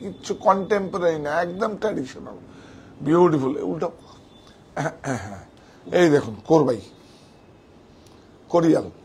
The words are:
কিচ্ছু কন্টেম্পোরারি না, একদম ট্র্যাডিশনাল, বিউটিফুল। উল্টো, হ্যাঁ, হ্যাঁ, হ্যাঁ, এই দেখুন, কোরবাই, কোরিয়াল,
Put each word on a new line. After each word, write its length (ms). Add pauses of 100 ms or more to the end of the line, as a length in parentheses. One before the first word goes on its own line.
কিচ্ছু 320 (140)
কন্টেম্পোরারি 800
না, 40 (160)
একদম 240 (100)
ট্র্যাডিশনাল, 580 (680)
বিউটিফুল। 460 (180)
উল্টো, 180 (960)
হ্যাঁ, 120 (120)
হ্যাঁ, 200
হ্যাঁ, 180 (560)
এই 140
দেখুন, 200 (160)
কোরবাই, 300 (1700)
কোরিয়াল, 340 (180)